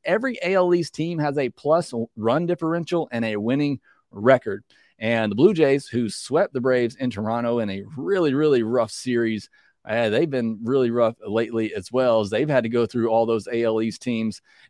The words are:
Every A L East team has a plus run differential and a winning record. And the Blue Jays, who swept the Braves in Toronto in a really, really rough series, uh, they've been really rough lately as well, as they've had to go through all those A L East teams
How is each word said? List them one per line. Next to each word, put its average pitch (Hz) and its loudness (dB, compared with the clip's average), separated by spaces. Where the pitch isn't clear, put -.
Every 220 -2
A 175 -2
L 180 4
East 170 -2
team 165 -4
has 147 0
a 131 0
plus 156 0
run 120 0
differential 165 -2
and 117 -2
a 110 -2
winning 135 -2
record. 107 2
And 110 0
the 101 -4
Blue 175 6
Jays, 143 2
who 113 -2
swept - -2
the 131 -4
Braves 123 0
in 127 -2
Toronto 117 -2
in 107 -2
a 98 -8
really, 165 0
really 143 4
rough 117 0
series, 117 -2
uh, 113 0
they've 143 2
been 117 -4
really 123 2
rough 117 2
lately 110 -2
as 98 -8
well, 123 2
as 104 -2
they've 127 0
had 131 2
to 113 -4
go 120 0
through 117 -2
all 113 2
those 113 -2
A 117 -2
L 113 0
East 110 -4
teams 113 -4